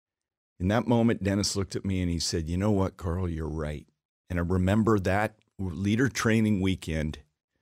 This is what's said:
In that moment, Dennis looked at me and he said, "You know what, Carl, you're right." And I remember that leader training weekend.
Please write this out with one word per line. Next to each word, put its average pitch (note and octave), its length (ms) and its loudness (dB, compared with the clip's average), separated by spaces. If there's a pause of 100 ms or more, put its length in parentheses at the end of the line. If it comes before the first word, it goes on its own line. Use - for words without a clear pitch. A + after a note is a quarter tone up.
(600)
In F2+ 100 0
that A2+ 180 2
moment, A#2 360 2
Dennis G2+ 320 0
looked G2 200 -6
at G#2 100 -6
me F#2+ 160 -2
and F2 80 0
he E2+ 100 -2
said, E2 300 -4
"You F2 80 -2
know G#2 140 2
what, F#2+ 260 0
Carl, F2+ 320 -4
you're D#2+ 180 -6
right." D2+ 400 -6 (420)
And F2 100 -2
I - 20 0
remember F#2+ 580 2
that G2+ 380 0 (220)
leader G2+ 500 0
training A2 520 2
weekend. D#2+ 580 -2 (420)